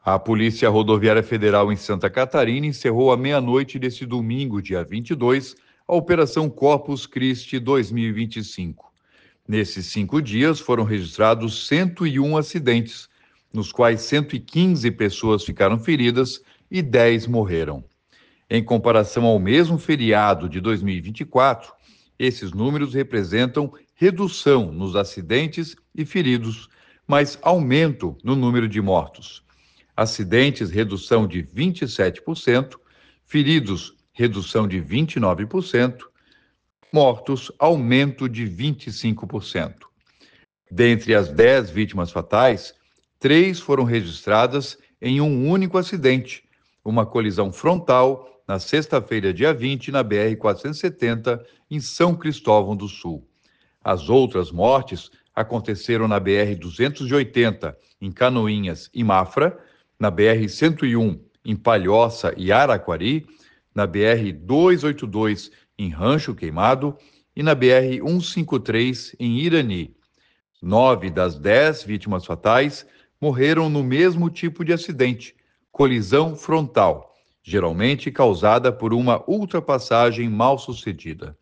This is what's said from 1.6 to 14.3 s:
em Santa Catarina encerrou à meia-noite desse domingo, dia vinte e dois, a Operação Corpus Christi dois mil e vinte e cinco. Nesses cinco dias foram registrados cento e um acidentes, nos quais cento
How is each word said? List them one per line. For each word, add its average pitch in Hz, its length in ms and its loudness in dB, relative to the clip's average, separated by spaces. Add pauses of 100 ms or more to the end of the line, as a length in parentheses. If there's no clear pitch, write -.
em - 20 0
Santa 98 340 -4
Catarina 131 560 0
encerrou 131 460 2
à 120 60 4
meia-noite 131 600 0
desse 127 300 -6
domingo, 117 560 -4
dia 87 220 -6
vinte 110 260 -10
e 160 60 -2
dois, 127 400 0 (280)
a 175 120 0
Operação 160 520 2
Corpus 139 580 0
Christi 127 520 -4
dois 120 320 0
mil 117 180 -2
e 107 40 -4
vinte 113 240 -6
e 107 80 -8
cinco. - 480 -12 (560)
Nesses 101 380 -4
cinco 110 360 -2
dias 135 380 0
foram 117 240 0
registrados 107 840 0
cento 175 400 0
e 139 140 0
um 151 160 0
acidentes, 123 720 -2 (440)
nos 107 200 -6
quais 117 300 2
cento 147 340 -2